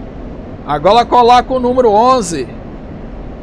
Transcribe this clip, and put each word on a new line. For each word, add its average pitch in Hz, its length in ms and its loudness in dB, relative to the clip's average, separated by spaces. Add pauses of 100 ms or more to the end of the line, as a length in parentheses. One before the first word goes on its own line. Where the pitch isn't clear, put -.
(680)
Agora 180 360 2
coloca 247 480 4
o 254 80 0
número 247 320 2
onze 202 560 2 (960)